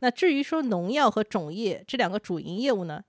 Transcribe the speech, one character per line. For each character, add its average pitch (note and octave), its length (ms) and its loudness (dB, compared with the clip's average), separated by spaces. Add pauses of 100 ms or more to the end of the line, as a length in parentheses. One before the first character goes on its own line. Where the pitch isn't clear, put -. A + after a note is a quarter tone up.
那 B3 100 2
至 F4 220 4
于 C#4 100 2
说 D#4+ 200 -2
农 F#3+ 280 0
药 C4+ 200 4
和 A3 120 2
种 E3 300 -4
业 G3+ 340 -4
这 C4 120 -4
两 F#3+ 120 2
个 G#3 80 -4
主 E3+ 220 -4
营 F3 160 -8
业 B3+ 160 2
务 F#3+ 120 -2
呢， D#3+ 240 -8